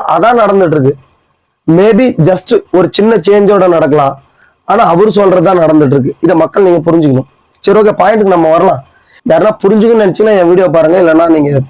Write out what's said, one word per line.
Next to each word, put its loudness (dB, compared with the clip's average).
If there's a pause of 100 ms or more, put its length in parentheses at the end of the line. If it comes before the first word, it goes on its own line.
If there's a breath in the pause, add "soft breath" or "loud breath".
(140)
அதான் 0
நடந்துட்டு 0
இருக்கு. -2 (760)
Maybe 2 (240)
just -4 (220)
ஒரு 0
சின்ன 0
சேஞ்சோட 0
நடக்கலாம், -2 (420 soft breath)
ஆனா 0
அவரு 0
சொல்றதுதான் 0
நடந்துட்டு 2
இருக்கு. -2
இதை 0
மக்கள் -2
நீங்க 2 (100)
புரிஞ்சுக்கணும். -2 (320)
சரி, 0
ஓகே, 0
பாயிண்ட்டுக்கு 0
நம்ம 0
வரலாம். 0 (460 soft breath)
யாருன்னா 0 (100)
புரிஞ்சுக்கணும்னு 2
நினைச்சீங்கன்னா 0
என் 0
வீடியோ 2
பாருங்க, 0
இல்லைன்னா 2
நீங்க 0